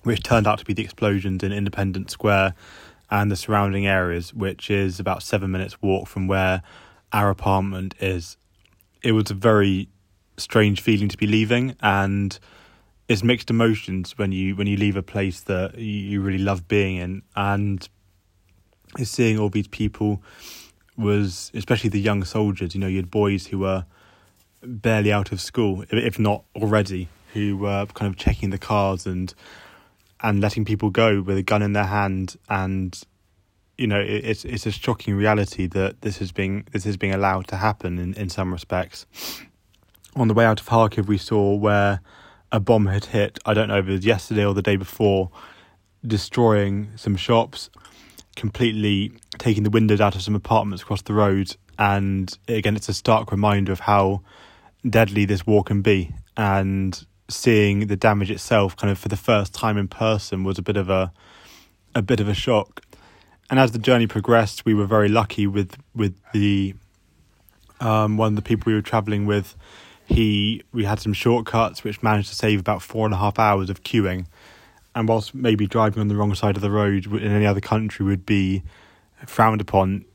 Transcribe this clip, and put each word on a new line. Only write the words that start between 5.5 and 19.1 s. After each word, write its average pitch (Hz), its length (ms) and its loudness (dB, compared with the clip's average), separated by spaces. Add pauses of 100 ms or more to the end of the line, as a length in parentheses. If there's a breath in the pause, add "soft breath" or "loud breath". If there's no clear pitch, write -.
minutes 95 320 -6
walk 95 240 0
from 95 220 -6
where 95 340 0 (500 loud breath)
our 104 160 2
apartment 95 680 -2
is. 92 380 -6 (680)
It 113 100 0
was 110 200 2
a - 20 -4
very 101 540 4 (480)
strange 104 440 2
feeling 104 280 2
to 92 80 -6
be 107 100 -2
leaving, 117 540 0
and 98 580 0 (720 soft breath)
it's 104 160 0
mixed 120 260 0
emotions 110 680 0
when 98 140 -2
you, 95 240 -2
when 101 140 -2
you 101 80 0
leave 101 200 0
a 95 60 -4
place 98 380 -6
that 95 360 -4
you, 113 80 -12
you 101 360 -6
really 95 180 -2
love 95 300 -2
being 98 300 0
in, 90 240 -8 (120)
and 101 540 -2 (1120)
seeing 110 380 0